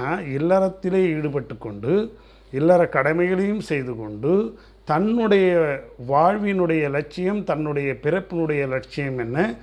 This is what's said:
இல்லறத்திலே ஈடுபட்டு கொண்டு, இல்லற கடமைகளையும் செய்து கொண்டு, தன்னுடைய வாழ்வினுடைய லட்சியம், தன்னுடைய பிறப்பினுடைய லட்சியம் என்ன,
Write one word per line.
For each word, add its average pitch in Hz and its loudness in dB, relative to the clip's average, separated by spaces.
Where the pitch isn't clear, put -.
இல்லறத்திலே 185 0
ஈடுபட்டு 147 -4
கொண்டு, 123 -2
இல்லற 165 4
கடமைகளையும் 180 0
செய்து 131 -4
கொண்டு, 131 -2
தன்னுடைய 190 2
வாழ்வினுடைய 170 2
லட்சியம், 180 -2
தன்னுடைய 143 -2
பிறப்பினுடைய 156 -2
லட்சியம் 131 -6
என்ன, 143 -2